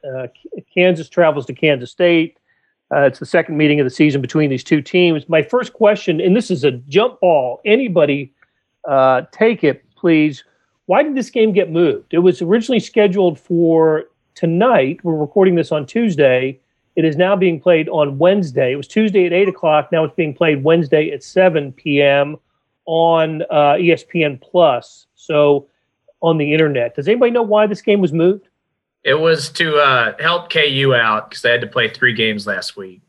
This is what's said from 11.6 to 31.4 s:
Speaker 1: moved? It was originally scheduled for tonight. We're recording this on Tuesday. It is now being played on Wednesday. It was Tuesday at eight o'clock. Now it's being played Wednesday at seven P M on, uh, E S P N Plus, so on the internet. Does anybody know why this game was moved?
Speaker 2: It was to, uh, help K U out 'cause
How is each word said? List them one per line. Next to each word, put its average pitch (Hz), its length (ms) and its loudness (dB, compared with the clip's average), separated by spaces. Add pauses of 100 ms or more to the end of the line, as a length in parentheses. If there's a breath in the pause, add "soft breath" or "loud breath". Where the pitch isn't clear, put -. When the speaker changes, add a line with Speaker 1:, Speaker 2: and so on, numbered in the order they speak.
Speaker 1:
moved? 156 440 -2
It 160 60 2
was 180 220 2
originally 220 380 0
scheduled 196 600 0
for 165 680 0 (280)
tonight. 170 720 0
We're 165 120 -2
recording 180 380 0
this 165 180 -2
on 151 140 -4
Tuesday. 139 760 0 (360)
It 160 100 0
is 156 100 -2
now 185 200 2
being 175 260 -2
played 165 280 2
on 143 280 -2
Wednesday. 143 560 0
It - 20 -4
was 143 120 -12
Tuesday 208 380 0
at 170 60 -2
eight 190 160 2
o'clock. 156 440 -2
Now 160 120 0
it's 156 120 -6
being 151 180 -4
played 151 300 0
Wednesday 156 480 2
at 143 120 -12
seven 160 480 0
P 143 300 -2
M 143 340 2 (500)
on, 165 640 0
uh, 147 300 2
E 170 120 2
S 156 120 -2
P 165 200 -4
N 143 180 -4
Plus, - 720 -2
so 147 520 0 (540)
on 165 160 0
the 147 140 -2
internet. 143 440 -2
Does 143 120 -6
anybody 240 240 2
know 233 120 0
why 214 240 0
this 202 140 -6
game 202 200 0
was 170 100 0
moved? 175 380 -2 (560)
Speaker 2:
It 135 80 0
was 160 380 -2
to, 156 260 -2
uh, 127 420 2
help 170 300 -4
K 151 180 0
U 135 260 0
out 113 380 -2
'cause - 100 -18